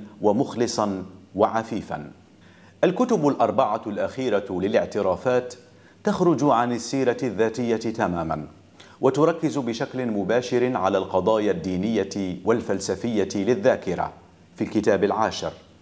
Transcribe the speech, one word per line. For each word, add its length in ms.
ومخلصا 840
وعفيفا. 760
الكتب 440
الأربعة 600
الأخيرة 640
للاعترافات 1040
تخرج 400
عن 280
السيرة 520
الذاتية 520
تماما، 720
وتركز 560
بشكل 480
مباشر 720
على 200
القضايا 540
الدينية 960
والفلسفية 920
للذاكرة 760
في 80
الكتاب 400
العاشر، 500